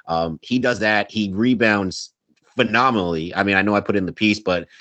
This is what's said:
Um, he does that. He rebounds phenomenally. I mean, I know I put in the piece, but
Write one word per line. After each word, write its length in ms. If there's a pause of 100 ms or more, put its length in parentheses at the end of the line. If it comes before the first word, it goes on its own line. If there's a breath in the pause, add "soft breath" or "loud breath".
Um, 360
he 160
does 220
that. 300
He 220
rebounds 800 (460)
phenomenally. 800
I 80
mean, 140
I 60
know 120
I 60
put 160
in 100
the 60
piece, 260
but 300 (120 soft breath)